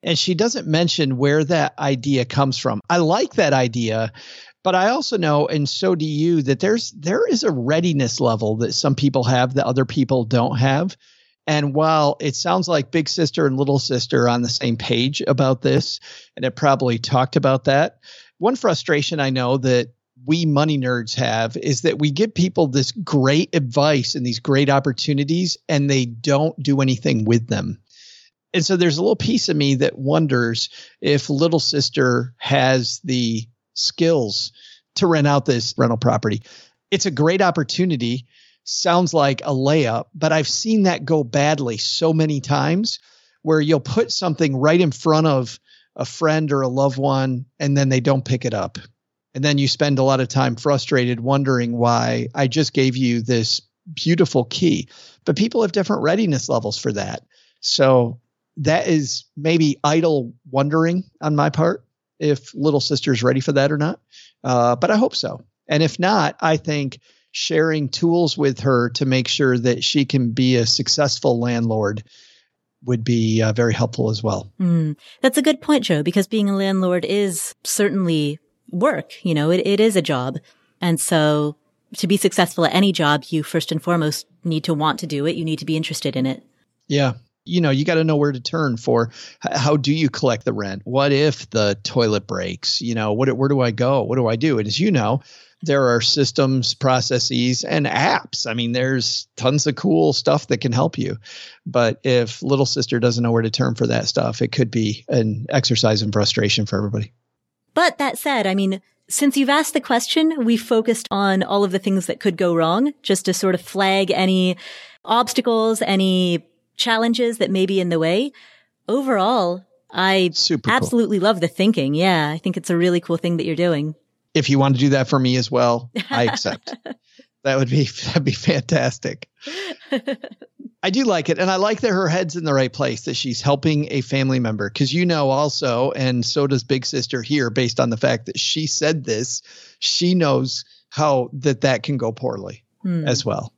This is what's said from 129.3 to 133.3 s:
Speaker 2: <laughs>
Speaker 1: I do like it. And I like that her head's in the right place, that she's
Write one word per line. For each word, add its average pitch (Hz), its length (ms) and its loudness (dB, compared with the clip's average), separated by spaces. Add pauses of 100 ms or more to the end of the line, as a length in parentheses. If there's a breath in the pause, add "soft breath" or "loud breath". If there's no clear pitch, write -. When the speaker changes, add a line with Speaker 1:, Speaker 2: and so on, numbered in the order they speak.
Speaker 2:
<laughs> - 880 -10
Speaker 1:
I 190 80 0
do 247 140 0
like 180 260 0
it. 165 100 0
And 185 120 0
I 185 60 0
like 208 240 0
that 226 100 0
her 185 160 0
head's 165 280 -2
in 170 80 -6
the 151 100 0
right 131 180 2
place, 127 300 -4
that 127 140 -6
she's 120 260 -4